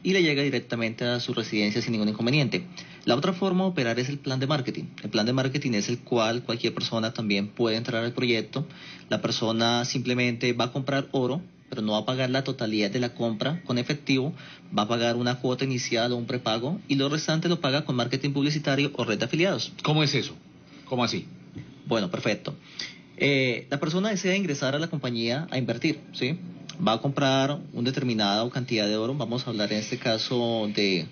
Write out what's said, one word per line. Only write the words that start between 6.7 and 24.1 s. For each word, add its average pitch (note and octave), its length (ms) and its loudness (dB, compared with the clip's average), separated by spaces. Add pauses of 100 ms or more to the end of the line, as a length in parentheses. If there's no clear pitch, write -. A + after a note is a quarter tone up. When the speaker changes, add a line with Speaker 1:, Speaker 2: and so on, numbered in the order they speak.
Speaker 1:
persona A2 400 -2
también G2+ 340 0
puede A2+ 300 2
entrar A#2 260 -2
al A#2+ 80 0
proyecto. B2 560 0 (400)
La G#2+ 140 0
persona A#2 640 2
simplemente B2 680 0
va A#2 140 0
a B2 80 -4
comprar C3+ 400 -2
oro, C3+ 280 0 (280)
pero - 120 -6
no G#2+ 120 0
va G#2+ 60 2
a G#2+ 60 -4
pagar C3 240 0
la C3 140 0
totalidad G#2+ 480 0
de B2 80 0
la A#2+ 140 -2
compra A#2+ 500 -2
con B2 140 0
efectivo, C3+ 560 0 (440)
va G2+ 40 2
a G#2 80 0
pagar A#2 260 2
una B2 200 2
cuota B2+ 280 0
inicial B2 480 0
o B2 60 0
un A#2 80 -4
prepago B2 640 -2
y - 60 4
lo C3+ 120 4
restante D#3 400 0
lo F3 140 2
paga C#3+ 240 2
con C#3 100 0
marketing C3 360 0
publicitario C#3+ 640 2
o A#2 100 0
red G#2 140 0
de G2+ 40 2
afiliados. D#3+ 480 0 (120)
Speaker 2:
¿Cómo D#3 200 4
es D3 120 2
eso? A2 200 -2 (480)
¿Cómo B2 220 0
así? G2+ 220 -4 (600)
Speaker 1:
Bueno, G#2 240 0
perfecto. - 440 -2 (680)
Eh, C3 460 2
la C#3 100 -2
persona F3 300 2
desea F#3+ 260 2